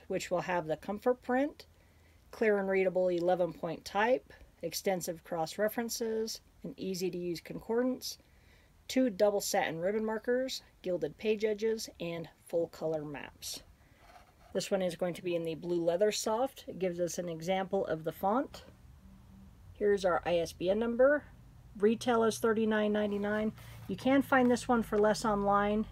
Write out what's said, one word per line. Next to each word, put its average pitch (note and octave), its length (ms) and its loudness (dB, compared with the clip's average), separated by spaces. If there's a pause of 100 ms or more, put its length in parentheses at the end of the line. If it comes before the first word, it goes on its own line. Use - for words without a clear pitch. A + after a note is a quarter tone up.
which F#3 240 -4
will F3 80 0
have E3+ 280 -2
the D#3 100 -2
comfort B3 440 -2
print, C4 440 -2 (680)
clear G#3 280 2
and F#3+ 100 -2
readable F#3 400 4
eleven F3 420 2
point E3 320 -8
type, A#3 480 0 (300)
extensive E3+ 640 -4
cross D#3+ 320 -4
references, A3 840 -2 (240)
an F3 140 -10
easy F#3 340 -4
to F3+ 60 -6
use F3 240 -6
concordance, B3 800 -4 (680)
two C4 220 2
double G3+ 320 2
satin E3 400 -2
ribbon G#3+ 240 0
markers, B3 560 -2 (200)
gilded F3+ 360 -4
page G#3+ 260 -2
edges, A3 460 -2 (100)
and E3+ 300 -6 (160)
full E3+ 220 0
color D#3+ 360 -4
maps. - 600 -12 (880)
This F#3+ 160 -4
one F#3+ 120 0
is F3 160 -2
going F3+ 160 -2
to - 100 -14
be F3 140 -2
in E3 80 -2
the E3 100 -4
blue F3 260 -2
leather F3 300 4
soft. A#3 560 -2
It - 100 -12
gives F3 220 -2
us F3 180 -2
an F3 120 -6
example F#3 560 -2
of D#3+ 180 -4
the D#3+ 80 -4
font. A3 540 -2 (1080)
Here's G3+ 320 2
our F3+ 220 4
I F3 140 2
S E3 120 -2
B E3+ 180 -4
N G3+ 80 4
number. B3 460 4 (560)
Retail A3+ 460 4
is G#3+ 120 2
thirty-nine G#3+ 540 2
ninety-nine. G#3 640 0 (340)
You G3 80 -6
can C4+ 260 4
find B3+ 300 4
this A#3+ 160 0
one A#3 160 2
for G#3+ 160 0
less G#3 240 4
online, G#3 680 2